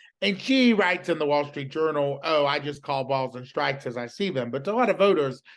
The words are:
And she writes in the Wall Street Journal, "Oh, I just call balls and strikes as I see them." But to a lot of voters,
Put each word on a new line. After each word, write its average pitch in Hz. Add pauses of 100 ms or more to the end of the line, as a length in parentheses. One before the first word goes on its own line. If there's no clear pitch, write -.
(220)
And 196
she 254
writes 180
in 160
the 151
Wall 147
Street 139
Journal, 147
"Oh, 156
I 143
just 143
call 139
balls 131
and 127
strikes 139
as 120
I 120
see 196
them." 123
But 139
to 196
a -
lot 233
of 170
voters, 156 (140)